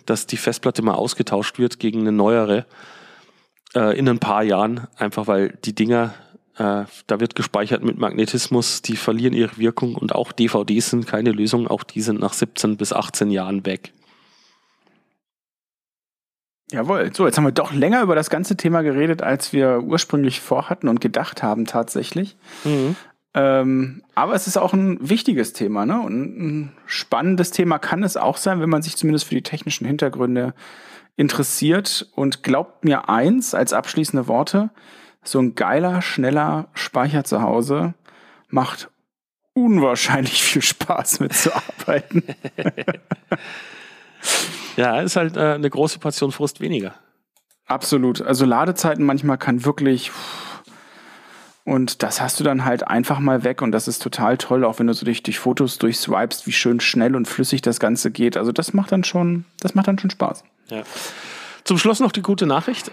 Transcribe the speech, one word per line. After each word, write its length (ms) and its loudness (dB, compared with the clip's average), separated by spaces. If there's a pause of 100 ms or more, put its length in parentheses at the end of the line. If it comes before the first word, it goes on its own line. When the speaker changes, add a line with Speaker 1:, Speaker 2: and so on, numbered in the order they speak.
Speaker 1:
dass 220 0
die 100 -4
Festplatte 460 0
mal 100 2
ausgetauscht 640 -2
wird 220 0
gegen 220 0
eine 100 2
neuere, 540 2 (1080)
äh, 220 2
in 100 2
ein 120 2
paar 240 0
Jahren. 440 0 (100)
Einfach 300 -4
weil 380 2
die 80 -4
Dinger, 400 2 (440)
äh, 260 0 (240)
da 120 0
wird 160 -2
gespeichert 480 -2
mit 140 0
Magnetismus, 840 0
die 140 -4
verlieren 360 0
ihre 240 0
Wirkung 380 0
und 180 -2
auch 180 -2
D 160 2
V 160 0
Ds 280 0
sind 160 0
keine 240 2
Lösung. 360 0
Auch 160 -4
die 180 -8
sind 180 -2
nach 140 -2
siebzehn 440 0
bis 160 -2
achtzehn 380 -2
Jahren 340 -2
weg. 280 -8 (2750)
Speaker 2:
Jawohl. 420 -2
So, 120 2
jetzt 120 2
haben 60 6
wir 80 4
doch 220 -2
länger 280 4
über 140 4
das 140 0
ganze 260 0
Thema 260 2
geredet, 400 0
als 300 -2
wir 320 2
ursprünglich 560 0
vorhatten 480 -2
und 140 2
gedacht 420 -2
haben 220 0
tatsächlich. 720 -4 (260)
Speaker 1:
Mhm. 320 0 (380)
Speaker 2:
Ähm, 720 2 (120)
aber 200 2
es 120 -2
ist 100 0
auch 160 2
ein 280 2
wichtiges 520 2
Thema, 320 -2
ne? 160 0
Und 360 -4
ein 340 -4 (140)
spannendes 640 0
Thema 260 2
kann 260 -2
es 140 0
auch 200 0
sein, 240 0
wenn 80 2
man 120 2
sich 140 -6
zumindest 300 0
für 100 -4
die 80 -2
technischen 420 -6
Hintergründe 680 -2 (640)
interessiert. 960 0
Und 260 -2
glaubt 440 -2
mir 240 2
eins 440 2
als 200 0
abschließende 560 -2
Worte, 400 2 (540)
so 160 0
ein 160 2
geiler, 460 0
schneller 720 0
Speicher 520 0
zu 160 0
Hause 520 0 (540)
macht 420 -2 (640)
unwahrscheinlich 880 2
viel 200 0
Spaß 580 0
mitzuarbeiten. 1080 0
<laughs> 60 -8 (2500)
Speaker 1:
Ja, 240 2
ist 140 0
halt, 200 0
äh, 180 2
eine 160 0
große 300 0
Portion 320 -2
Frust 300 -4
weniger. 340 -4 (680)
Speaker 2:
Absolut. 560 0
Also 240 2
Ladezeiten 600 2
manchmal 320 2
kann 280 0
wirklich, 460 2 (1500)
und 380 0
das 180 -2
hast 180 -2
du 40 0
dann 220 2
halt 220 0
einfach 320 0
mal 240 2
weg 180 -2
und 120 0
das 140 0
ist 140 -4
total 360 0
toll, 260 2
auch 160 2
wenn 80 4
du 60 2
so 120 -8
durch, 180 -2
durch 160 -4
Fotos 380 0
durchswipest, 720 0
wie 60 -4
schön 260 2
schnell 360 2
und 120 0
flüssig 340 -2
das 180 0
Ganze 320 0
geht. 260 0
Also 160 0
das 200 -4
macht 180 0
dann 120 2
schon, 420 0 (140)
das 160 -2
macht 120 2
dann 120 2
schon 100 -2
Spaß. 340 -4 (260)
Speaker 1:
Ja. 140 -8 (800)
Zum 140 2
Schluss 220 4
noch 140 4
die 80 -2
gute 240 2
Nachricht. 480 -2